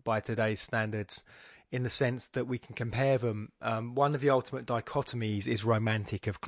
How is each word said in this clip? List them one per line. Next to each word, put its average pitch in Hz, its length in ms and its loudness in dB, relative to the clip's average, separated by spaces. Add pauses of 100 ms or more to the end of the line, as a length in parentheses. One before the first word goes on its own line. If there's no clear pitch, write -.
by 110 160 2
today's 107 420 0
standards, 110 640 -2 (460)
in 123 140 -2
the 123 60 -2
sense 123 380 0
that 123 180 -2
we 127 120 -2
can - 160 -16
compare 127 440 2
them. 110 340 -2 (100)
Um, 117 320 -4
one 139 200 2
of 131 60 -2
the 143 100 4
ultimate 131 360 0
dichotomies 113 800 -2
is 107 180 0
romantic 110 640 2
of, 104 220 -2